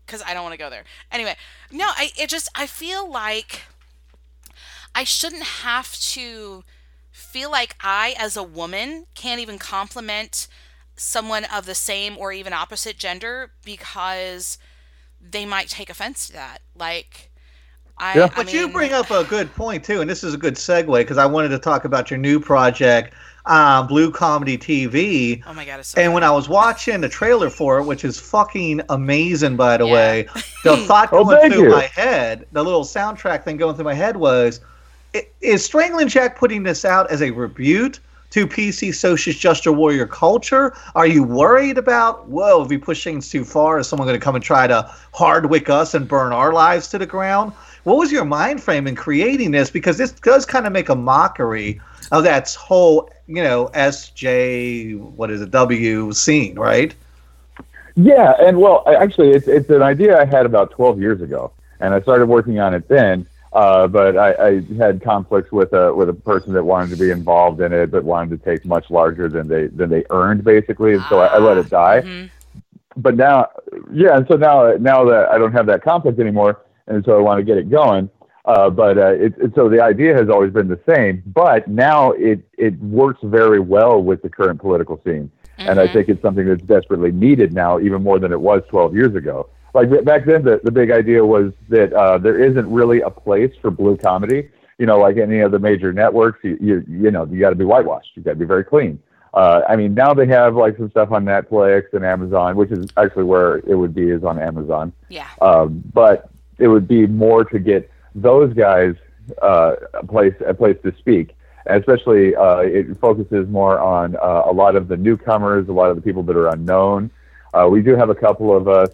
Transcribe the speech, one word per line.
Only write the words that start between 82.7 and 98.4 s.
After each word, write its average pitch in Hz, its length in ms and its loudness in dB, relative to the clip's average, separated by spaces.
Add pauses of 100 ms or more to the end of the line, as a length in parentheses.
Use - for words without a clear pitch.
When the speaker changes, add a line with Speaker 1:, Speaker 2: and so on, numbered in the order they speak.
Speaker 2:
works 123 420 0
very 110 380 4
well 101 420 4
with 90 200 -2
the 90 80 -8
current 90 320 -2
political 85 420 -2
scene, 76 260 -6 (280)
and 95 200 -2
I 92 60 6
Speaker 1:
Mm-hmm. 90 80 2
Speaker 2:
think 101 160 0
it's 98 140 -2
something 98 240 -2
that's 92 160 0
desperately 90 500 0
needed 104 400 2
now, 87 260 0
even 98 240 -2
more 98 160 2
than 92 140 -4
it 82 80 -2
was 98 300 2
twelve 87 260 0
years 117 180 0
ago. 71 360 -8 (240)
Like, 123 140 4
b-, 131 140 2
back 147 240 2
then, 160 180 2
the, 113 180 2
the 117 80 -2
big 117 200 2
idea 117 340 2
was 101 300 2 (160)
that, 110 240 2
uh, 95 240 4
there 107 180 0
isn't 127 340 0
really 117 300 2
a - 80 -4
place 104 540 -2
for 110 80 -2
blue 98 260 0
comedy. 104 540 -2 (260)
You 123 80 -6
know, 110 140 4
like 101 180 4
any 110 240 0
of 101 100 2
the 101 80 0
major 95 360 -2
networks, 113 500 0
you, 92 160 -6
you, 101 260 -2
you 98 240 -2
know, 85 140 -2
you 87 160 -8
gotta 98 140 2
be 92 100 -2
whitewashed. 92 500 0
You - 80 -20
gotta 76 140 -4
be 82 80 -6